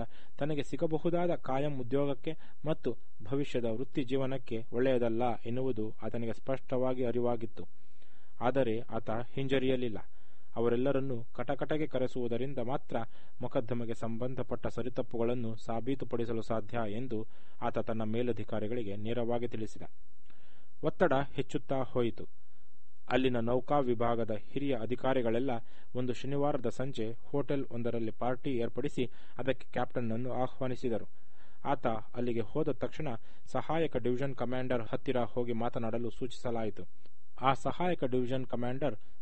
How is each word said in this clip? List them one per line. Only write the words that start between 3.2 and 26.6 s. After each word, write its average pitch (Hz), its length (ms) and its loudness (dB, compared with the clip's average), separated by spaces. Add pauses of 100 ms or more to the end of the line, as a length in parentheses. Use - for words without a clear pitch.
ಭವಿಷ್ಯದ 139 420 0
ವೃತ್ತಿ 123 380 0
ಜೀವನಕ್ಕೆ 131 720 0
ಒಳ್ಳೆಯದಲ್ಲ 120 600 2
ಎನ್ನುವುದು 117 680 0
ಆತನಿಗೆ 113 320 0
ಸ್ಪಷ್ಟವಾಗಿ 127 720 0
ಅರಿವಾಗಿತ್ತು. 117 600 0 (760)
ಆದರೆ 120 380 2
ಆತ 113 300 -2
ಹಿಂಜರಿಯಲಿಲ್ಲ. 127 880 0 (580)
ಅವರೆಲ್ಲರನ್ನೂ 123 680 2 (120)
ಕಟಕಟೆಗೆ 147 520 0
ಕರೆಸುವುದರಿಂದ 123 720 0
ಮಾತ್ರ 127 380 0 (440)
ಮೊಕದ್ದಮೆಗೆ 117 520 0
ಸಂಬಂಧಪಟ್ಟ 120 760 0
ಸರಿತಪ್ಪುಗಳನ್ನು 117 880 0
ಸಾಬೀತುಪಡಿಸಲು 117 840 0
ಸಾಧ್ಯ 110 360 0 (140)
ಎಂದು 113 360 0 (340)
ಆತ 117 180 2
ತನ್ನ 110 240 0
ಮೇಲಧಿಕಾರಿಗಳಿಗೆ 110 920 0
ನೇರವಾಗಿ 117 520 0
ತಿಳಿಸಿದ. 110 340 -2 (1040)
ಒತ್ತಡ 156 300 2
ಹೆಚ್ಚುತ್ತಾ 139 600 0
ಹೋಯಿತು. 120 500 0 (840)
ಅಲ್ಲಿನ 127 300 2
ನೌಕಾ 123 400 2
ವಿಭಾಗದ 117 520 2
ಹಿರಿಯ 135 500 0
ಅಧಿಕಾರಿಗಳೆಲ್ಲ 123 720 2 (440)
ಒಂದು 123 180 0
ಶನಿವಾರದ 139 560 0